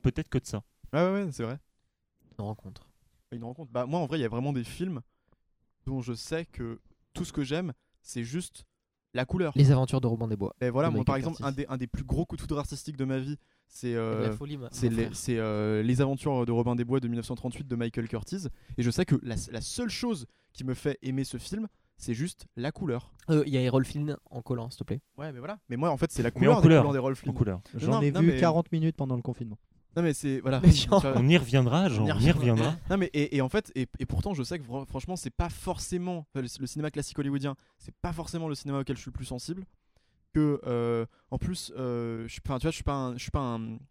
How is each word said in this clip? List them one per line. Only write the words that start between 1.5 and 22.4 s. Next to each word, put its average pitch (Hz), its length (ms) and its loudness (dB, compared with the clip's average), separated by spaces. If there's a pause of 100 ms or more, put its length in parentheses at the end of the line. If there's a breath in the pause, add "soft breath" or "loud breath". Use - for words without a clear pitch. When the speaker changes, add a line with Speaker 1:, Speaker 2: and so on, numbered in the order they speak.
Speaker 3:
Une 104 80 -8
rencontre. 104 440 -12 (420)
Speaker 2:
Une 117 120 -10
rencontre. 127 280 -12
Bah, 123 140 -2
moi, 151 140 -2
en 165 80 0
vrai, 147 100 -2
il 151 40 0
y 123 40 0
a 113 40 -2
vraiment 127 240 -2
des 123 100 -2
films 170 380 -6 (840)
dont 131 160 -4
je 120 120 -6
sais 160 320 -6
que 117 340 -10 (340)
tout 175 120 -6
ce - 80 -14
que 147 100 -2
j'aime, 147 300 -2 (280)
c'est - 220 -8
juste 143 420 -8 (480)
la 127 120 -2
couleur. 170 300 -2
Speaker 3:
Les 139 160 8
Aventures 131 300 4
de 120 60 0
Robin 113 200 0
des 110 80 0
Bois, 98 260 -4
Speaker 2:
Et 123 80 0
voilà, 139 200 2
Speaker 3:
de 160 60 0
Speaker 2:
moi, 131 80 2
par 135 120 2
Speaker 3:
Michael 135 180 -2
Speaker 2:
exemple, - 40 -10
Speaker 3:
Curtiz. 139 100 -4
Speaker 2:
un 139 40 0 (120)
des, 131 100 -6
un 131 40 -4
des 123 100 -4
plus - 160 -8
gros 156 220 -2
coups - 120 -10
de - 40 -12
foudre 147 180 -4
artistique 147 380 -8
de 135 80 -2
ma 131 140 0
vie, 139 180 -6 (300)
c'est, - 260 -6
Speaker 3:
De 117 40 0
la 113 60 0
Speaker 2:
euh, 110 300 0
Speaker 3:
folie, 143 240 -10
ma-, 123 140 -12
Speaker 2:
c'est 123 180 0
Speaker 3:
mon 113 80 0
Speaker 2:
les, 113 80 2
Speaker 3:
frère. 113 100 -8
Speaker 2:
c'est, 123 220 -2
euh, 107 460 0
Les 123 180 2
Aventures 135 440 0
de 120 60 -2
Robin 120 240 2
des 120 100 0
Bois 131 140 0
de 123 80 -2
mille 117 100 -2
neuf 117 80 -6
cent 123 100 -6
trente-huit 127 320 -8
de 123 80 -4
Michael 117 320 -4
Curtiz. 139 420 -6 (280 soft breath)
Et 123 60 0
je 120 80 4
sais 185 140 2
que 151 160 4
la, 120 140 -6 (160)
la 117 100 -6
seule 240 280 -6
chose 196 360 -4 (280)
qui - 100 -14
me 127 100 -4
fait 135 280 -2
aimer 131 220 -2
ce 127 140 -8
film, 208 300 -6 (320)
c'est - 160 -4
juste 151 400 -8